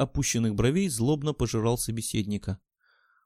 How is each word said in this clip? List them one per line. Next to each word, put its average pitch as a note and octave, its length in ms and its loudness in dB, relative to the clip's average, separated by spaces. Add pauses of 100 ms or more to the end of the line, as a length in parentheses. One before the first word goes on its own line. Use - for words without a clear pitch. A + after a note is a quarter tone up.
опущенных A#2 560 0
бровей C#3+ 320 2
злобно C#3+ 440 0
пожирал A#2 460 0
собеседника. G#2 840 -4 (640)